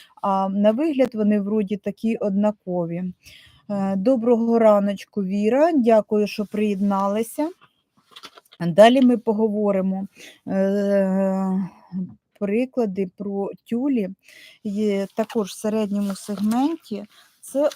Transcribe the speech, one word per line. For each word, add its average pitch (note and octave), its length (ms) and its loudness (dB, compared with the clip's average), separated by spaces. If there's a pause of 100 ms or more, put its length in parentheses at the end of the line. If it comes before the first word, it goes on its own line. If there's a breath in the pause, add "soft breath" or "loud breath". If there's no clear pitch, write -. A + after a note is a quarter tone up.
(220 loud breath)
А G3 280 0
на G3+ 220 2
вигляд C4 420 0
вони G#3 280 2
вроді G#3 360 -2
такі A3 380 -4
однакові. F#3 1000 -2 (560 soft breath)
Е, G3 260 -2
доброго A#3 640 2
раночку, G3+ 640 2
Віра. G#3+ 500 0
Дякую, A3 540 2
що G3+ 180 -6
приєдналися. G3+ 1040 -2 (1160)
Далі A3+ 340 8
ми B3 160 6
поговоримо, G3+ 880 -2 (400 loud breath)
е, F#3+ 1200 0 (680 loud breath)
приклади G#3 800 -2
про G3 320 -6 (200)
тюлі. A#3+ 400 -2 (540 loud breath)
Є G3+ 520 -2
також G#3+ 340 -4
в - 100 -16
середньому G3+ 560 -2
сегменті. G#3+ 880 -4 (380 soft breath)
Це C#4 340 0